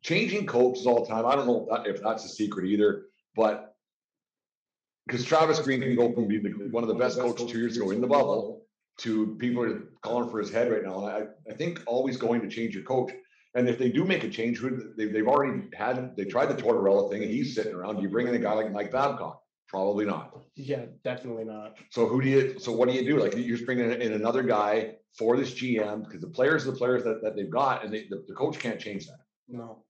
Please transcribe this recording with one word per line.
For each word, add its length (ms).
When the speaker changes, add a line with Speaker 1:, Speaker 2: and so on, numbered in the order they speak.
Speaker 1:
changing 460
coaches 400
all 160
the 60
time, 160
I 100
don't 100
know 240
if 0
that, 260
if 60
that's 240
a 40
secret 380
either, 380
but 400
'cause 140
Travis 360
Green 220
can 140
go 180
from 140
being 160
the, 60
one 120
of 60
the 60
best 240
coaches 320
two 80
years 180
ago 140
in 100
the 60
bubble 560
to 420
people 240
are 200
calling 280
for 100
his 120
head 200
right 120
now. 220
And 20
I, 40
I 40
think 300
always 320
going 240
to 80
change 260
your 80
coach. 280
And 140
if 100
they 140
do 140
make 180
a 60
change, 300
who, 360
they, 120
they've 200
already 360
had, 400
they 100
tried 220
the 140
Tortorella 500
thing, 100
and 80
he's 240
sitting 200
around. 240
Do 40
you 80
bring 180
in 60
a 60
guy 140
like 180
Mike 200
Babcock? 500
Probably 380
not. 320
Speaker 2:
Yeah, 300
definitely 400
not. 340
Speaker 1:
So 180
who 140
do 80
you, 300
so 120
what 160
do 80
you 80
do? 160
Like, 160
you're 220
just 80
bringing 260
in 220
another 300
guy 520
for 180
this 180
G 260
M 260
'cause 160
the 60
players 380
are 60
the 60
players 260
that, 200
that 120
they've 140
got, 340
and 100
they, 160
the, 180
the 60
coach 240
can't 220
change 280
that. 120
Speaker 2:
No. 400